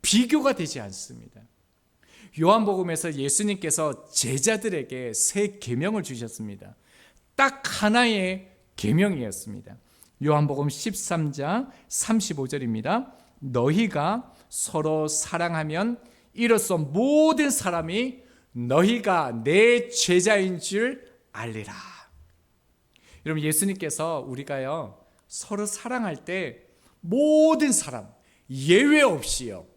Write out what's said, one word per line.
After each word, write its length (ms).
비교가 520
되지 260
않습니다. 600
요한복음에서 760
예수님께서 960
제자들에게 1040
새 440
계명을 440
주셨습니다. 760
딱 300
하나의 880
계명이었습니다. 1000
요한복음 440
십삼 640
장 380
삼십오 580
절입니다. 680
"너희가 920
서로 600
사랑하면 920
이로써 420
모든 720
사람이 720
너희가 880
내 460
제자인 680
줄 480
알리라." 420
여러분, 180
예수님께서 880
우리가요, 680
서로 400
사랑할 580
때 380
모든 720
사람, 360
예외 520
없이요 640